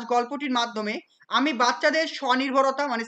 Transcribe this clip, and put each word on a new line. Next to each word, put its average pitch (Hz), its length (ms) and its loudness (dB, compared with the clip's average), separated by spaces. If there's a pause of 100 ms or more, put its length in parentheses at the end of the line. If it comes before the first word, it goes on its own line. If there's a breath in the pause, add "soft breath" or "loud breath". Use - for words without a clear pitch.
গল্পটির 247 460 -2
মাধ্যমে 226 480 -2 (280 soft breath)
আমি 269 260 2
বাচ্চাদের 294 540 2
স্বনির্ভরতা 269 800 0
মানে 233 200 -2